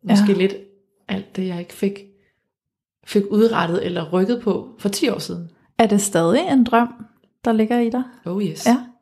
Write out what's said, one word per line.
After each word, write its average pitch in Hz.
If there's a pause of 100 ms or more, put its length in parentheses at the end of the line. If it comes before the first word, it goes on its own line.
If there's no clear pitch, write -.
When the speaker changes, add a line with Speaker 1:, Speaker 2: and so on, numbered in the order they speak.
Speaker 1:
måske 202
Speaker 2:
Ja. 190
Speaker 1:
lidt 190 (560)
alt 196
det, 190
jeg 175
ikke 175
fik, 196 (1120)
fik 202
udrettet 196
eller 175
rykket 196
på - (120)
for 202
ti 247
år 196
siden. 170 (300)
Speaker 2:
Er 226
det 202
stadig 180 (100)
en 262
drøm, 240 (520)
der 233
ligger 220
i 233
dig? 254 (220)
Speaker 1:
Oh 190
yes. 165
Speaker 2:
Ja. 247 (240)